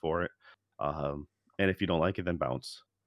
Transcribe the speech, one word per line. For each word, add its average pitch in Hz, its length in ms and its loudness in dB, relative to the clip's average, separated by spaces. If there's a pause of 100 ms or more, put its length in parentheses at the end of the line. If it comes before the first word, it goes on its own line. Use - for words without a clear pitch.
for 82 220 0
it. - 80 -4 (480)
Um, 73 480 -4 (300)
and 98 140 4
if 92 80 -6
you 98 80 2
don't 85 140 4
like 92 180 2
it, 90 60 -4
then 87 100 0
bounce. 65 480 -4 (240)